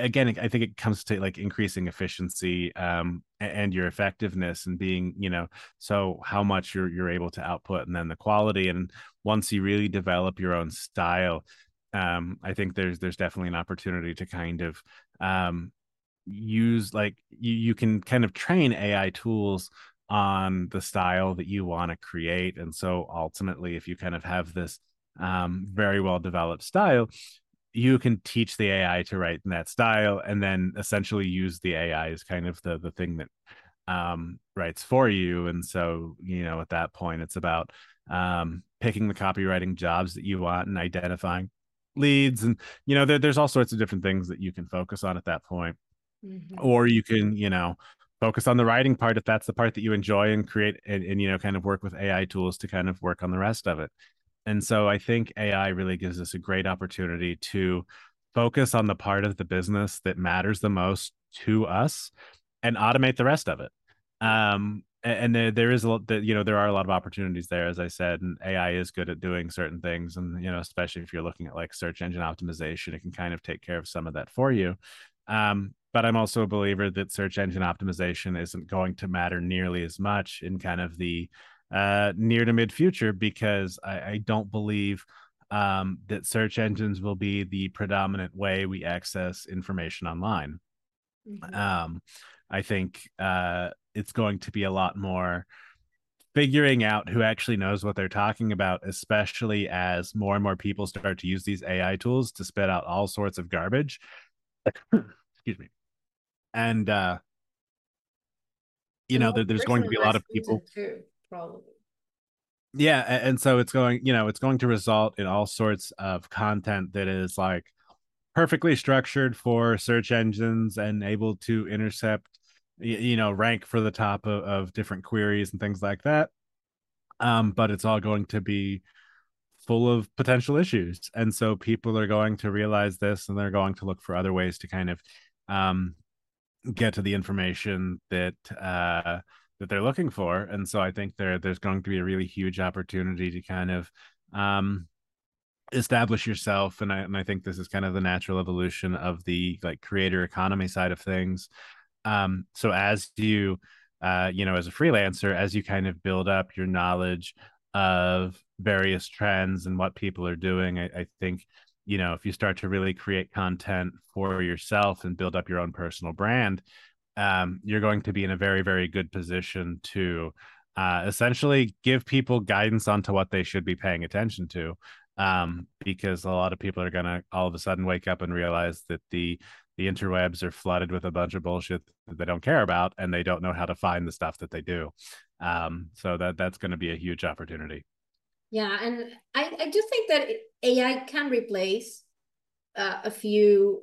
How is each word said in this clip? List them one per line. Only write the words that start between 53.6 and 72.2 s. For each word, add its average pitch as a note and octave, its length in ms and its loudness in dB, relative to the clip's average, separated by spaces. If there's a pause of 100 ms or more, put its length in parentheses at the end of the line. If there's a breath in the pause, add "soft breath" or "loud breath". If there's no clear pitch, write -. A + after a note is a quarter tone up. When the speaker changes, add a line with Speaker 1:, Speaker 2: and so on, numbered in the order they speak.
Speaker 1:
of E2 120 0
it. D#2 120 -8 (540 soft breath)
And G#2 180 0
so G#2+ 240 4
I G2+ 120 4
think A#2 400 0
A G#2 140 0
I G2 160 2
really F#2 280 -2
gives F2+ 240 -6
us F2 140 -8
a F#2 40 -6
great F#2+ 280 -2
opportunity F2+ 720 -4
to F2+ 500 -2 (480 loud breath)
focus A#2+ 400 2
on A2 120 4
the G2 80 2
part G2+ 300 0
of G2 140 -2
the F2+ 80 -6
business F#2+ 580 -2
that F2+ 140 0
matters F#2 420 2
the G#2+ 80 2
most F#2+ 460 0 (220)
to A2 300 2
us G#2 440 0 (520 loud breath)
and A#2 140 2
automate B2+ 400 4
the B2 80 2
rest D3 240 4
of D#2+ 120 -4
it. C2 100 -10 (500)
Um, G#2 640 2 (200)
a-, A#2 40 0
and A#2 260 2
there, A2+ 160 4
there A#2 200 4
is A#2+ 140 4
a A#2 40 2
lot A2 200 0
that, G#2+ 160 0
you G#2+ 100 2
know, G#2 80 2
there G#2 160 4
are G#2 100 4
a G2+ 40 2
lot G2 140 2
of F#2+ 40 -2
opportunities F2+ 580 -2
there, F2 180 0
as F2 120 -4
I F2 100 -4
said, F2 320 -2
and F2+ 240 -6
A F#2+ 120 -2
I F2+ 160 0
is F2+ 180 -2
good F2 180 -4
at F2 120 -8
doing F2 300 -4
certain E2+ 300 -6
things. E2+ 360 -6
And, F2 280 -6
you F#2 60 -4
know, F2 80 -4
especially F2 440 -6
if E2+ 100 -14
you're E2+ 100 -6
looking E2+ 240 -8
at, - 80 -14
like, E2 200 -8
search E2+ 280 -8
engine F2 200 -6